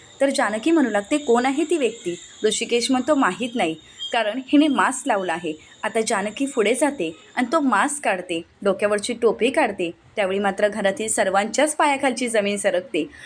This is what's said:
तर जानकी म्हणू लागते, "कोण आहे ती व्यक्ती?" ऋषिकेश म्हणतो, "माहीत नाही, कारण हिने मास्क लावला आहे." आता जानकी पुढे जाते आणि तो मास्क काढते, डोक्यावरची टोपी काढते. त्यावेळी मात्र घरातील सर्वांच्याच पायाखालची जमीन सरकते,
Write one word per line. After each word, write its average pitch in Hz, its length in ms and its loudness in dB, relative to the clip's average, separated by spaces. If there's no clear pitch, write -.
तर 277 100 2
जानकी 233 400 0
म्हणू 294 200 4
लागते, 208 280 0
"कोण 240 280 2
आहे 277 180 0
ती 349 120 0
व्यक्ती?" 214 380 -4
ऋषिकेश 226 460 0
म्हणतो, 262 240 2
"माहीत 233 400 0
नाही, 175 200 0
कारण 226 360 -2
हिने 294 200 6
मास्क 247 400 0
लावला 190 240 0
आहे." 165 200 -4
आता 220 240 -2
जानकी 214 400 -2
पुढे 254 280 0
जाते 254 420 -2
आणि 254 160 0
तो 330 80 2
मास्क 233 440 0
काढते, 175 380 -2
डोक्यावरची 202 500 0
टोपी 233 380 2
काढते. 208 400 0
त्यावेळी 196 220 0
मात्र 202 300 2
घरातील 202 400 -2
सर्वांच्याच 220 680 0
पायाखालची 269 520 0
जमीन 208 280 0
सरकते, 180 520 -2